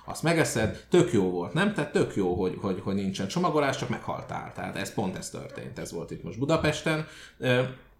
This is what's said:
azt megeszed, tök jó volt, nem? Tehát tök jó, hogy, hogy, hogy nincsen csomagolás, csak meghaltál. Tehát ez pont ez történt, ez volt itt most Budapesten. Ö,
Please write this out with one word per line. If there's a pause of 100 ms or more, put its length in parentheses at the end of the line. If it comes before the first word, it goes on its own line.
azt
megeszed,
tök
jó
volt,
nem?
Tehát
tök
jó,
hogy,
hogy,
hogy
nincsen
csomagolás,
csak
meghaltál.
Tehát
ez
pont
ez
történt,
ez
volt
itt
most
Budapesten. (300)
Ö, (380)